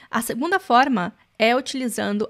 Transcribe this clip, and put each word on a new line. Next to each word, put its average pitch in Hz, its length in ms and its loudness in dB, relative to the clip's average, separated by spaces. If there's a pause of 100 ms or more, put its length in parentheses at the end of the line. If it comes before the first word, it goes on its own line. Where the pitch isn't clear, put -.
(100)
A 226 120 -2
segunda 302 360 -2
forma 247 560 2 (240)
é 226 160 4
utilizando 220 760 -4